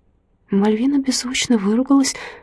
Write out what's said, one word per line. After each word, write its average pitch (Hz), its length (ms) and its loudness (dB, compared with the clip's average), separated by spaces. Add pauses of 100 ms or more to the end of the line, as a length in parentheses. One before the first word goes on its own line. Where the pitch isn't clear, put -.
(520)
Мальвина 214 480 2
беззвучно 254 580 -2
выругалась, 262 580 0 (260)